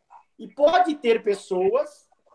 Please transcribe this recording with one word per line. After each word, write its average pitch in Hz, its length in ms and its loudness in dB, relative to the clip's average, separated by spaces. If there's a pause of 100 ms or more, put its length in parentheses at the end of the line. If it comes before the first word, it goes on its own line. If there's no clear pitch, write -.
(380)
E 208 100 -18
pode 330 480 0
ter 226 260 0
pessoas 196 840 -4 (260)